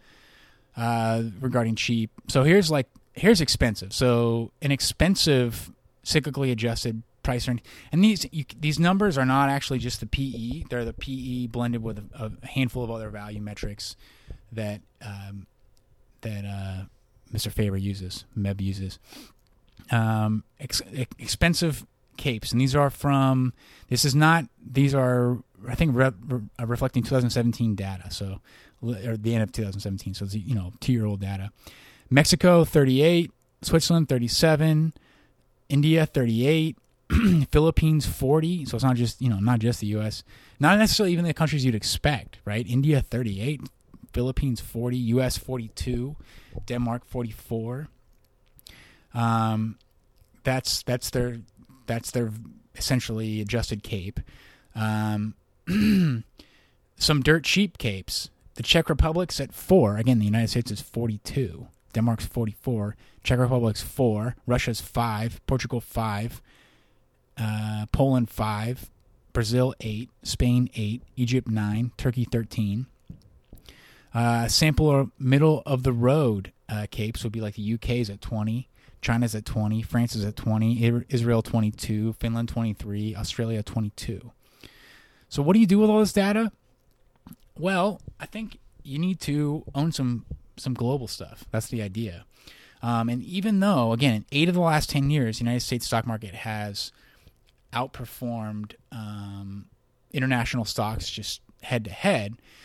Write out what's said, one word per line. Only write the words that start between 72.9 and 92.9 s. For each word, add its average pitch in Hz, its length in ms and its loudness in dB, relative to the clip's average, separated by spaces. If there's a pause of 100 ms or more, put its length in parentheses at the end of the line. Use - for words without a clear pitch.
Uh, 117 360 2
sample 156 400 4
or 139 320 4
middle 143 480 4
of 131 160 0
the 131 100 2
road, 123 580 2 (160)
uh, 104 220 -4
capes 110 340 -6
would 113 80 -6
be, 110 100 -6
like, 104 120 -6
the 110 80 -10
U 107 160 -2
K's 117 320 -2
at 101 100 -12
twenty. 110 500 -4 (320)
China's 117 340 0
at 104 80 -6
twenty, 110 380 -2
France 120 340 -2
is 107 80 -2
at 104 140 -4
twenty, 113 500 2
I-, 117 220 2
Israel 117 320 2
twenty-two, 110 720 -2
Finland 117 340 -4
twenty-three, 107 680 -4
Australia 113 440 -4
twenty-two. 110 680 -6 (960)
So - 160 -2
what 170 120 6
do 226 40 8
you 226 80 8
do 196 120 6
with 214 100 6
all 214 100 6
this 214 140 4
data? 208 400 2 (1040)
Well, 185 400 0 (180)
I - 80 -12
think - 340 -12 (220)
you 139 160 -10
need 175 240 -2
to 147 440 -2 (100)
own 151 160 0
some, 123 340 -2 (300)
some - 180 -6
global 120 360 -2
stuff. - 420 -14
That's 113 160 -4
the 117 140 -6
idea. 104 420 -8 (580)
Um, 117 280 0